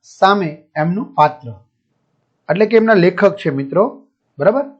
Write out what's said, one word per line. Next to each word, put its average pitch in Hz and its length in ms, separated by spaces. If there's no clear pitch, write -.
સામે 196 480
એમનું 175 380
પાત્ર, 151 400
એટલે 196 180
કે 226 100
એમના 220 180
લેખક 185 420
છે 165 140
મિત્રો, 143 540
બરાબર? 220 280